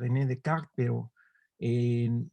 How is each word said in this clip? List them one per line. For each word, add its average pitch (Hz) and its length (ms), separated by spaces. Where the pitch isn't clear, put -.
René 127 240
Descartes, 139 500
pero 120 360
en 120 720